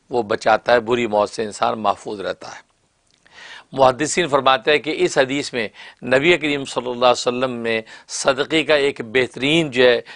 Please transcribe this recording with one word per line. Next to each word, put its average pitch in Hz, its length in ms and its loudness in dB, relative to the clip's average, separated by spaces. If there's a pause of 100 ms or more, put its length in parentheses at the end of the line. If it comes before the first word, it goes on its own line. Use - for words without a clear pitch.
(100)
वो 123 140 -2
बचाता 110 480 0
है, 123 80 4
बुरी 120 280 -2
मौत 104 220 0
से 113 140 -8
इंसान 113 360 -4
महफूज 104 420 -4
रहता 90 260 -8
है। - 180 -20 (1080)
मुहद्दिसीन 135 540 2
फरमाते 131 420 2
हैं 151 100 4
कि 147 180 -8
इस 175 200 0
हदीस 135 360 -2
में 113 160 -4 (340)
नबी 139 320 4
करीम 143 280 -4
सल्लल्लाहु 123 320 -6
अलैहि 123 160 4
वसल्लम 123 460 -2
ने 113 240 -2 (280)
सदक़े 143 540 0
का 151 120 2
एक 139 320 0
बेहतरीन 139 640 0
जो 123 140 2
है 120 200 4 (120)